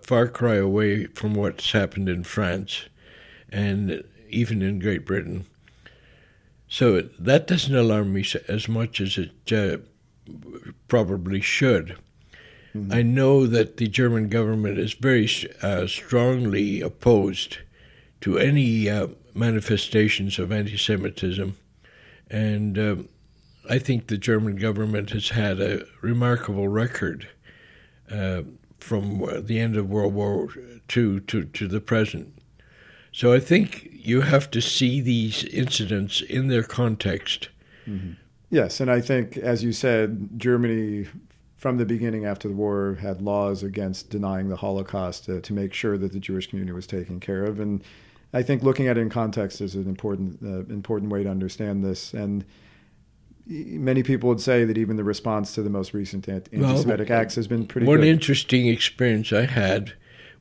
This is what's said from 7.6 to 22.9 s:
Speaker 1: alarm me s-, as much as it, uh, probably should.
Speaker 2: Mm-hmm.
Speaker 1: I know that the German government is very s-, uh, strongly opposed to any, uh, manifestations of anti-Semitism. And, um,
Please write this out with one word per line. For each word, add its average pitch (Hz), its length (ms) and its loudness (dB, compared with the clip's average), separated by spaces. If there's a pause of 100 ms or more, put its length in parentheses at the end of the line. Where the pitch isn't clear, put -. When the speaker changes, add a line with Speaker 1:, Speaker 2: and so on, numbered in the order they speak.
Speaker 1:
alarm 107 380 2
me 98 80 0
s-, - 140 -4 (120)
as 107 200 -4
much 113 320 -2
as 95 200 -2
it, - 340 -6
uh, 101 240 2 (1080)
probably 98 520 2
should. 95 560 2 (800)
Speaker 2:
Mm-hmm. 101 160 -4
Speaker 1:
I 120 120 4
know 131 420 6
that 113 320 2
the 117 100 0
German 113 420 2
government 107 500 0
is 107 140 -2
very 123 320 4
s-, - 200 -2 (160)
uh, 95 260 0
strongly 110 920 0
opposed - 800 2 (640)
to 87 180 2
any, 117 500 4
uh, 101 180 0 (280)
manifestations 107 1040 2
of 90 120 -2
anti-Semitism. 98 1040 -2 (760)
And, 107 480 0
um, 104 300 -2 (600)